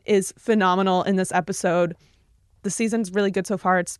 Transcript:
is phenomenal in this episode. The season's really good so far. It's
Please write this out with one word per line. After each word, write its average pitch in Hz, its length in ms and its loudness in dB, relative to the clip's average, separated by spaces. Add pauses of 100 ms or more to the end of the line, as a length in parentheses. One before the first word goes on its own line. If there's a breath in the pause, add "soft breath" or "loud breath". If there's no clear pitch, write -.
is 196 320 0
phenomenal 185 640 2
in 196 140 0
this 185 160 -2
episode. 175 640 0 (640)
The 202 80 -6
season's 220 420 -2
really 196 200 0
good 185 140 -2
so 196 120 -4
far. 185 220 0
It's - 200 -6